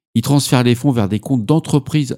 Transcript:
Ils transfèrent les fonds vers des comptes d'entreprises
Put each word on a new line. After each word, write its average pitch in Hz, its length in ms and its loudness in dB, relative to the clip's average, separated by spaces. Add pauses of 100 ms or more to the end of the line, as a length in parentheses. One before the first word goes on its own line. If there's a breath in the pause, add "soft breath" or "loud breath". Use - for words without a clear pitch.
(160)
Ils 113 80 0
transfèrent 135 400 2
les 120 100 4
fonds 135 180 0
vers 113 160 0
des 104 120 -2
comptes 123 260 -4
d'entreprises 147 720 -2